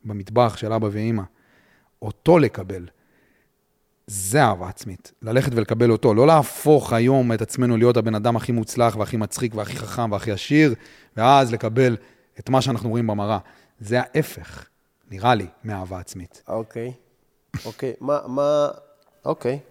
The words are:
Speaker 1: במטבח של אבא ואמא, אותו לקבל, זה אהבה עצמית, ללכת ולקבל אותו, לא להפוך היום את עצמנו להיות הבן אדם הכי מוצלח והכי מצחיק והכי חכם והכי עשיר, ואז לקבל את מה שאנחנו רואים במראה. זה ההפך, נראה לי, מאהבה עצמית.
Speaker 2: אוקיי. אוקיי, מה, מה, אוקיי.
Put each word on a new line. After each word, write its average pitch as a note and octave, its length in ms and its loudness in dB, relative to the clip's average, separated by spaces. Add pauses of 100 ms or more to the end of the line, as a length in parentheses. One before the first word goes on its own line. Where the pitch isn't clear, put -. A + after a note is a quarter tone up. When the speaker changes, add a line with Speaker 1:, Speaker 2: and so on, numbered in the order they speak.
Speaker 1:
במטבח G#2+ 540 -2
של A2 160 -6
אבא A2 180 0
ואמא, G#2+ 320 -2 (760)
אותו D#3+ 380 2
לקבל, G2 480 -4 (1200)
זה G2+ 360 0
אהבה F#2 260 0
עצמית, - 420 -16 (100)
ללכת B2+ 340 0
ולקבל A2+ 360 2
אותו, A2+ 220 4
לא A#2+ 140 6
להפוך D3+ 680 4
היום B2 400 2
את A2 80 -2
עצמנו A#2+ 360 0
להיות A#2+ 200 6
הבן A2 180 0
אדם A2 200 0
הכי A2+ 160 -4
מוצלח A#2 440 0
והכי A2 220 -4
מצחיק A2 380 -6
והכי G#2 200 -8
חכם A2 360 -6
והכי G#2 200 -4
עשיר, C#3+ 420 4 (440)
ואז B2+ 360 4
לקבל A#2 440 0 (420)
את - 100 -14
מה C3 120 4
שאנחנו A#2 280 -4
רואים A#2 180 -2
במראה. G#2 300 -2 (420)
זה A2 220 -2
ההפך, - 640 -6 (460)
נראה A2 240 2
לי, G2 120 -6 (160)
מאהבה F#2 360 -10
עצמית. - 480 -18
Speaker 2:
אוקיי. A2+ 460 -10 (720)
אוקיי, A#2 360 -10
מה, C#3+ 260 -2
מה, C#3+ 420 0 (560)
אוקיי. C#3 340 -4 (120)